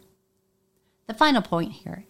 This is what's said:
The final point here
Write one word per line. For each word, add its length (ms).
The 60
final 280
point 300
here 380